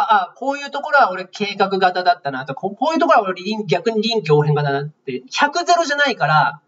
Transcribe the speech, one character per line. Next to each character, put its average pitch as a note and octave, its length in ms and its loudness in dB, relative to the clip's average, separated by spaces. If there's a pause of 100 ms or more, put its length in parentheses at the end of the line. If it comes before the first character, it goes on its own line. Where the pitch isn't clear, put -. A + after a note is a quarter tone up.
あ、 G3 280 2
こ C4 140 -4
う C#4 60 -4
い C#4+ 80 -10
う C#4 60 -12
と C#4+ 100 -4
こ D4+ 100 -6
ろ C#4 80 6
は G#3+ 120 4
俺 F#3 140 -8
計 G3+ 320 -8
画 G3 220 0
型 F3+ 240 0
だ F3 120 4
っ E3+ 60 -20
た C#3 100 -6
な C3+ 140 -8
と、 C#3+ 100 -10
こ-、 F#3+ 160 -8
こ C#4+ 200 -2
う - 20 -2
い - 20 0
う D#4+ 40 0
と E4+ 80 2
こ D#4 60 6
ろ A#3 100 6
は F#3+ 60 -4
俺 F#3 140 -8
臨-、 G#3 240 -6
逆 F3 240 0
に G#3+ 100 -2
臨 A3+ 220 -2
機 D#3 80 0
応 D3 120 4
変 D3 100 2
型 C#3+ 180 0
だ C#3 120 -2
な D3 40 -8
っ - 20 -10
て、 - 400 -12
百 D4 360 -2
ゼ - 100 4
ロ E4+ 80 0
じ D4 80 -4
ゃ C#4+ 60 -2
な C#4+ 120 2
い G#3+ 60 -2
か E3 120 -2
ら D3 400 2